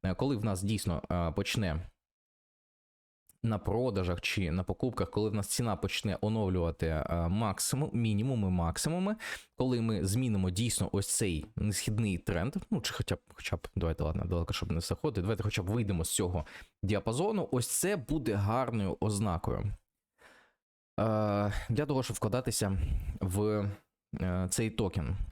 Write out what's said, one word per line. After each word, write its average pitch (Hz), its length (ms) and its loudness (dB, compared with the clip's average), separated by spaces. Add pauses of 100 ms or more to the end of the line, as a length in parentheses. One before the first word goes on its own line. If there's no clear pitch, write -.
е, 92 100 2
коли 135 200 0
в 107 100 -2
нас 95 180 0
дійсно, 101 380 0 (100)
е, 85 200 2
почне 87 580 -2 (1600)
на 110 140 2
продажах 98 640 0
чи 87 300 0
на 90 120 0
покупках, 98 480 -2
коли 107 180 2
в 101 40 -4
нас 101 140 -2
ціна 117 280 0
почне 98 460 -2
оновлювати, 92 680 2
е, 82 400 0
максимум, 107 680 0
мінімуми, 113 560 2
максимуми, 151 680 0 (400)
коли 127 260 2
ми 110 240 2
змінимо 101 440 2
дійсно 104 420 0
ось - 240 0
цей 82 300 0 (100)
несхідний 107 640 0
тренд, 95 380 0 (160)
ну, 170 100 2
чи - 120 -4
хоча - 220 -2
б, - 120 -10
хоча - 280 -6
б, - 200 -8
давайте, 82 280 0
ладно, 78 220 0
далеко, 85 280 0
щоб 92 180 -4
не 82 80 0
заходити, 117 420 -2
давайте 101 220 0
хоча 104 200 0
б 87 60 -2
вийдемо 101 360 2
з - 100 -2
цього 90 300 0 (380)
діапазону, 135 680 0
ось 123 160 0
це 196 300 0
буде 127 360 -2
гарною 107 680 2
ознакою, 98 760 0 (1300)
е, 104 540 2 (160)
для 143 160 2
того, 135 180 0
щоб - 140 -4
вкладатися 107 600 0 (440)
в, 104 480 0 (520)
е, 90 280 0
цей 113 200 0
токен. 95 480 0 (140)